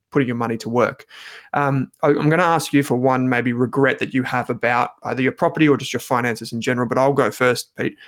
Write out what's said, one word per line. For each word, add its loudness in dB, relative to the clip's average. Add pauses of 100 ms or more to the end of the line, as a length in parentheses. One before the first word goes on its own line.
putting 0
your -4
money -4
to -10
work. 0 (480)
Um, 0 (100)
I, 2
I'm 2
gonna 2
ask 0
you 4
for 0
one 2
maybe 0
regret 0
that -6
you 0
have -4
about 0 (120)
either -4
your 2
property 2
or 4
just -8
your -4
finances -2
in -6
general, -2
but -2
I'll 4
go 2
first, 0
Pete. -4 (120)